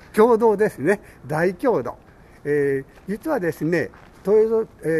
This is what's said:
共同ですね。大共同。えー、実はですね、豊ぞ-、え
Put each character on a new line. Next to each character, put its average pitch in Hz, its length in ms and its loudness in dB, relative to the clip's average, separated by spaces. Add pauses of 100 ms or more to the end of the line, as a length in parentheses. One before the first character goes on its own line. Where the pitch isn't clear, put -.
(140)
共 226 240 4
同 220 180 2
で 196 140 0
す - 80 -12
ね。 175 240 0 (240)
大 165 300 -2
共 202 260 0
同。 117 160 -10 (460)
え 143 440 -2
ー、 - 240 -14
実 226 200 -6
は 262 80 -2
で 170 140 -2
す - 120 -8
ね、 156 240 -2 (340)
豊 214 240 4
ぞ-、 220 200 -2 (160)
え 151 40 -4 (120)